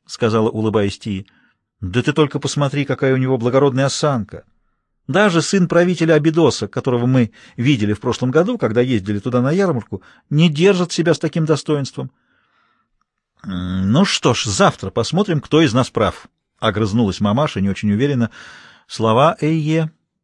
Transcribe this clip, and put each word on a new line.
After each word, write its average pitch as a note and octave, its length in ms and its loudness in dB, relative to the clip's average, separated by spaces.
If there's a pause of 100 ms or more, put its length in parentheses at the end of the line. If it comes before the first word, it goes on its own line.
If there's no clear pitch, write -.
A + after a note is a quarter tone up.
сказала, A2 420 0
улыбаясь G#2+ 500 -2
Тии. G2 280 -8 (540)
«Да G2 220 -2
ты C#3+ 120 -2
только D3 240 0
посмотри, C#3 480 -4
какая C3 260 0
у C3 60 0
него C3 180 0
благородная C3 500 0
осанка. B2+ 580 -4 (600)
Даже E3+ 360 2
сын F#3 260 2
правителя E3+ 460 2
Абидоса, D3+ 520 2
которого A#2+ 380 -2
мы B2+ 280 2 (260)
видели A2+ 340 2
в - 80 -6
прошлом B2 300 -2
году, F3+ 260 0
когда A2+ 240 -2
ездили G#2+ 380 -2
туда B2 240 -2
на C3 80 0
ярмарку, D#3+ 520 -2 (280)
не D#3 180 4
держит F3 420 2
себя E3 220 0
с - 60 -2
таким D#3+ 260 -4
достоинством». C#3+ 680 -4 (1300)
«М, F#2+ 480 -2
ну E3+ 120 4
что - 280 0
ж, - 120 -4
завтра A2 460 0
посмотрим, D#3+ 500 -2
кто D3+ 200 2
из C3 140 2
нас B2+ 160 0
прав», — - 380 -4 (300)
огрызнулась G#2+ 640 0
мамаша G#2+ 400 0
не G2 80 0
очень G#2 240 -2
уверенно. A#2+ 380 0 (560)
Слова A#2+ 540 2
Эйе D#3+ 500 -2 (340)